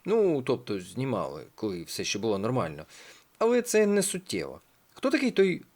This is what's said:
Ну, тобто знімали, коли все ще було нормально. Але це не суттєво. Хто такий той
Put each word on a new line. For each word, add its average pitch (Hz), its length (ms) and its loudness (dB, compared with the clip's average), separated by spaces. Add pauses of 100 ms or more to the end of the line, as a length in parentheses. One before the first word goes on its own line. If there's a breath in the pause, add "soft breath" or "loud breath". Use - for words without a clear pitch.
Ну, 185 380 4
тобто 123 380 -2
знімали, 90 640 -4 (120)
коли 92 280 -4
все 90 220 -6
ще - 140 -4
було 104 200 0
нормально. 95 460 -2 (540 loud breath)
Але 233 240 4
це 214 240 2
не 202 160 2
суттєво. 82 580 -6 (340)
Хто 262 160 -2
такий 262 200 2
той 190 320 2 (140)